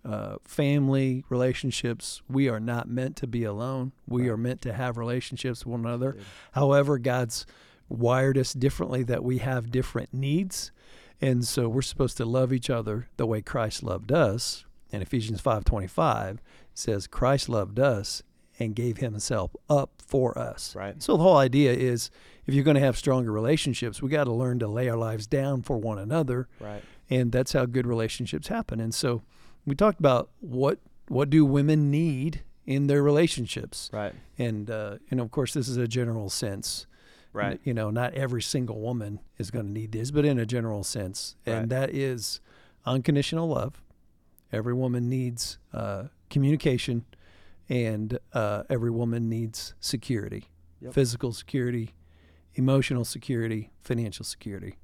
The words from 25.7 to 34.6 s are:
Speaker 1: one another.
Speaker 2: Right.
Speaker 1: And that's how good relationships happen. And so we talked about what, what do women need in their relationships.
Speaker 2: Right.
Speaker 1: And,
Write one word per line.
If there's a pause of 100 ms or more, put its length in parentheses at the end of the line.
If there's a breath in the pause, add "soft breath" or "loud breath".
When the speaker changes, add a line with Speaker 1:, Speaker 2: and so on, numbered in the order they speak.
Speaker 1:
one
another. (100)
Speaker 2:
Right. (280 loud breath)
Speaker 1:
And
that's
how
good
relationships
happen.
And
so (440 soft breath)
we
talked
about (100)
what, (300)
what
do
women
need (200)
in
their
relationships.
Speaker 2:
Right. (240)
Speaker 1:
And,